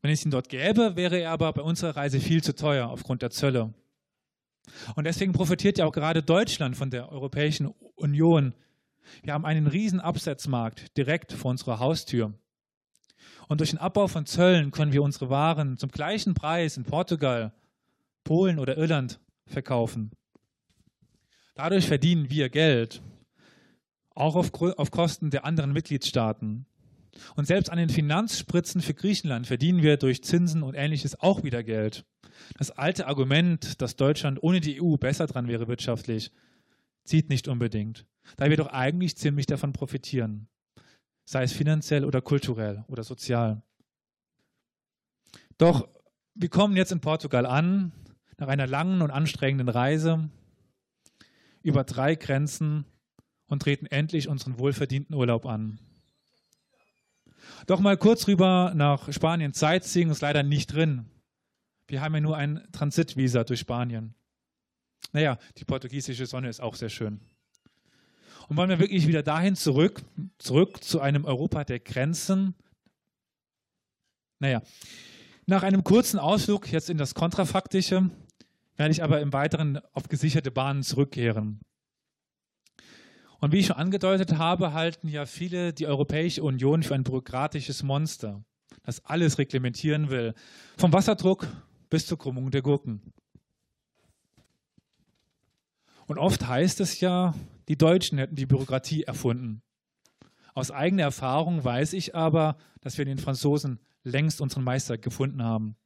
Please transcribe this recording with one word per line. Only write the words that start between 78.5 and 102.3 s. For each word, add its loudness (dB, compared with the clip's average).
werde 2
ich 0
aber 4
im -4
Weiteren 0
auf -8
gesicherte 0
Bahnen -2
zurückkehren. -2
Und 2
wie 6
ich 4
schon 0
angedeutet 2
habe, 2
halten -4
ja -6
viele -6
die -6
Europäische -2
Union 2
für -2
ein 0
bürokratisches -6
Monster, -4
das -10
alles 2
reglementieren 0
will, -2
vom 6
Wasserdruck 2
bis 0
zur -6
Krümmung -6
der 0
Gurken. -2
Und -8
oft 2
heißt 0
es -2
ja, 2
die -2
Deutschen 4
hätten -4
die -4
Bürokratie 0
erfunden. -4
Aus -6
eigener 2
Erfahrung -2
weiß 0
ich -6
aber, 2